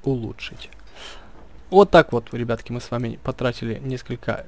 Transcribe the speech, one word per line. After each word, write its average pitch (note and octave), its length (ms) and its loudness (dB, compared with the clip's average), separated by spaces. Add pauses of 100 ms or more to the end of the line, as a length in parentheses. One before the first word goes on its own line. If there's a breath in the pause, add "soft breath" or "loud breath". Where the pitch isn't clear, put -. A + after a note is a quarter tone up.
улучшить. - 680 -6 (1000 loud breath)
Вот F#3+ 220 10
так D#3+ 220 8
вот, A#2+ 200 -2
ребятки, A#2 380 -4
мы A#2+ 80 -4
с - 100 -12
вами A#2 320 -4
потратили A#2+ 580 -2
несколько B2 680 -6